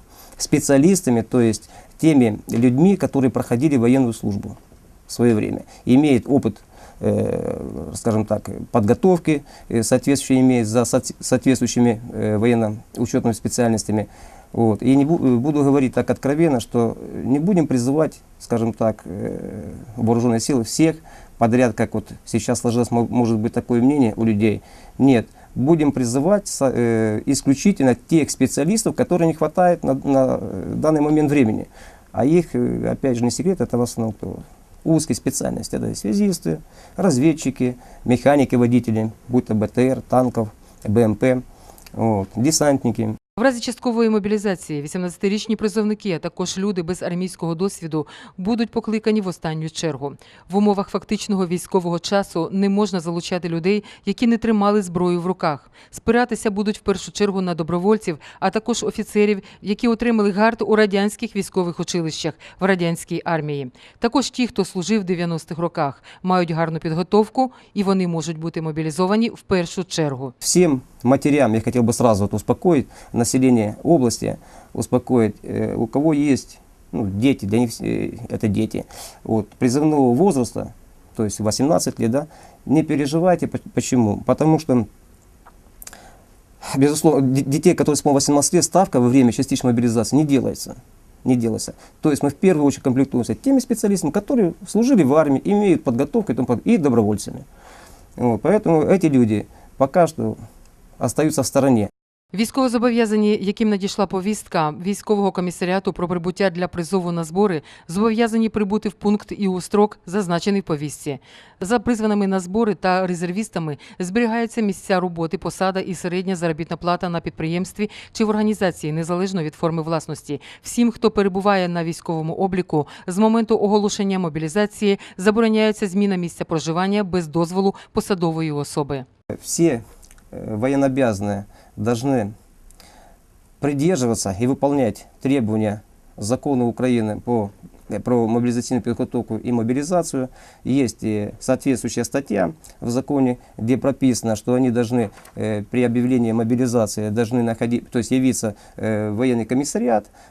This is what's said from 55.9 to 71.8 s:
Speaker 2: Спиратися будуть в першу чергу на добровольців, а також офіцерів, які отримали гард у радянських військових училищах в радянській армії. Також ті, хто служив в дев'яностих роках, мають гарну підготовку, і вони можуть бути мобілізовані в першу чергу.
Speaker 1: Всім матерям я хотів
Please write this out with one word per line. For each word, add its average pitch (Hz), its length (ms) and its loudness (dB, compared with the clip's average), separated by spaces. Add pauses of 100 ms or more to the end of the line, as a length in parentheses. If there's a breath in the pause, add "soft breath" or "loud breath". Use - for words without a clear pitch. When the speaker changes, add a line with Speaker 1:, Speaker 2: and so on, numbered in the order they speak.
Speaker 2:
Спиратися 233 600 0
будуть 202 280 -2
в - 20 -20
першу 185 320 -4
чергу 196 280 -2
на 180 140 -2
добровольців, 175 640 0 (220 loud breath)
а 185 100 0
також 220 340 -4
офіцерів, 208 580 0 (200 loud breath)
які 208 260 -2
отримали 226 420 2
гард 220 320 0
у 214 140 2
радянських 208 600 0
військових 180 440 -4
училищах 165 540 -4 (260 loud breath)
в 185 40 -4
радянській 170 600 0
армії. 147 480 -4 (260 soft breath)
Також 240 320 0
ті, 247 160 -2
хто 196 180 -2
служив 190 360 -2
в 190 40 -6
дев'яностих 170 540 -4
роках, 160 440 -4 (200 loud breath)
мають 185 280 0
гарну 160 280 -2
підготовку, 208 760 0 (220 soft breath)
і 208 80 -2
вони 185 260 2
можуть 165 300 -4
бути 160 240 -6
мобілізовані 160 680 0
в - 120 -18
першу 175 420 -2
чергу. 135 540 -4
Speaker 1:
Всім 160 420 2 (220)
матерям 135 520 4
я 113 60 2
хотів 120 220 0